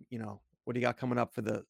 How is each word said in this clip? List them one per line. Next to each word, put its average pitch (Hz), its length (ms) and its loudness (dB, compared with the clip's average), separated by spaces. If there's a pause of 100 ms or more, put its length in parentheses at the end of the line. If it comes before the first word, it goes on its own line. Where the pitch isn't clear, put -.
(100)
you 120 80 -6
know, 104 220 -8 (240)
"What 123 100 -4
do 120 60 0
you 120 60 4
got 120 100 2
coming 123 220 0
up 120 140 2
for 120 100 -4
the 107 280 0